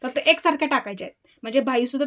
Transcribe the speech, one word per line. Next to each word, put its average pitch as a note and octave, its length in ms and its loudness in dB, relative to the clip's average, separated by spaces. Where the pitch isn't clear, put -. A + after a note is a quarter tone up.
फक्त B3+ 140 -4
एकसारख्या D#4 500 2
टाकायच्या G#3+ 400 -4
आहेत, - 360 -20
म्हणजे A3+ 180 2
बाही B3 260 2
सुद्धा C4+ 200 -2